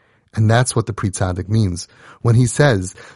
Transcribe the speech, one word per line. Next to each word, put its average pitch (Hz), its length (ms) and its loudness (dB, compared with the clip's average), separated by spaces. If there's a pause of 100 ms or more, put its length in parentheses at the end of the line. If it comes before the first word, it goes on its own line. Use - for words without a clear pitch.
(340)
And 110 140 2
that's 120 280 2
what 113 80 0
the - 80 -6
Pri 101 160 -4
Tzaddik 92 400 -4
means 98 400 -2 (320)
when 117 140 2
he 123 120 4
says, 113 480 0 (220)